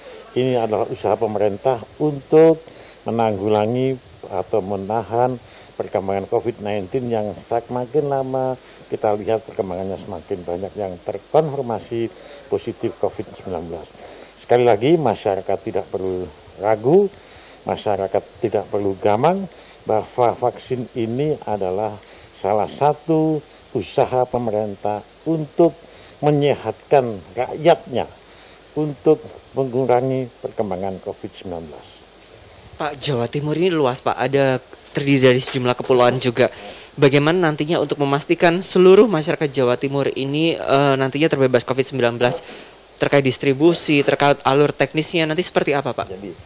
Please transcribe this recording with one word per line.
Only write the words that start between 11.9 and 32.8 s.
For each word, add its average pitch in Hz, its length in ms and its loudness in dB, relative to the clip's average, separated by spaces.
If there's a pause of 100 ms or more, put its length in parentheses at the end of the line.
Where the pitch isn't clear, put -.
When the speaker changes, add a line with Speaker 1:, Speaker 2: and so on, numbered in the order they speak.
Speaker 1:
positif 110 480 -4
covid - 320 -6
sembilan 87 400 -10
belas. 85 180 -12 (540)
Sekali 120 240 4
lagi, 117 320 4
masyarakat 98 640 -2
tidak 98 300 -6
perlu 92 340 -4 (380)
ragu, 117 420 4 (640)
masyarakat 98 560 -2 (180)
tidak 104 300 -2
perlu 101 260 -2
gamang 135 460 2 (400)
bahwa 110 500 0
vaksin 120 540 -4 (100)
ini 127 380 -2 (100)
adalah 104 480 -4 (460)
salah 98 320 0
satu 156 640 0 (380)
usaha 123 500 0
pemerintah 107 800 -4 (240)
untuk 156 480 2 (480)
menyehatkan 143 880 2 (240)
rakyatnya, 127 720 0 (720)
untuk 151 400 2 (340)
mengurangi 131 720 0 (160)
perkembangan 95 640 -6
covid 101 280 -10
sembilan 87 360 -10
belas. - 200 -18 (880)
Speaker 2:
Pak, 151 240 -6